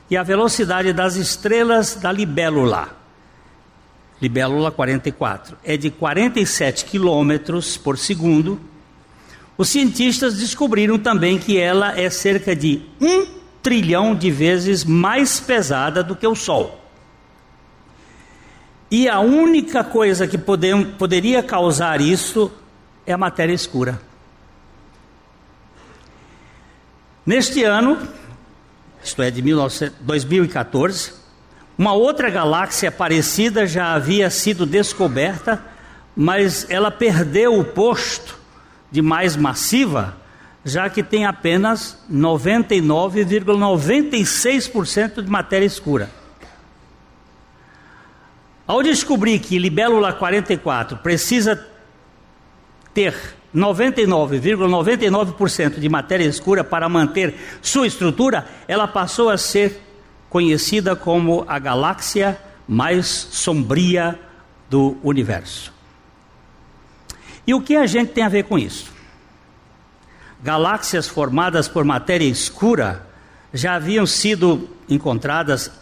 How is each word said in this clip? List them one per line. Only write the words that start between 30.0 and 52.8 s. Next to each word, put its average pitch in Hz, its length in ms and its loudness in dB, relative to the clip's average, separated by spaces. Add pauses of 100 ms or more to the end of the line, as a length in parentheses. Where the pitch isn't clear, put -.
dois 135 240 -4
mil 175 200 2
e 160 40 0
quatorze, 151 640 -4 (640)
uma 202 160 2
outra 254 380 2
galáxia 170 600 0
parecida 190 760 0
já 170 280 -2
havia 170 360 2
sido 180 360 -2
descoberta, 180 960 -2 (500)
mas 185 540 0
ela 196 220 0
perdeu 208 680 2
o 165 60 2
posto - 760 -2 (540)
de 143 80 2
mais 160 340 2
massiva, 147 840 0 (480)
já 175 260 -2
que - 120 -2
tem 214 220 0
apenas 196 720 0 (120)
noventa 165 640 2
e 185 80 4
nove 180 420 2
vírgula 202 340 2
noventa 202 580 2
e 208 100 2
seis 254 420 0
por 202 180 -2
cento 220 360 -2
de 190 80 -6
matéria 190 360 0
escura. 139 440 -2 (2500)
Ao 233 160 0
descobrir 226 560 2
que 185 200 -2
libélula 196 540 2
quarenta 190 400 -2
e 170 60 0
quatro 127 400 -4
precisa 208 680 0 (1300)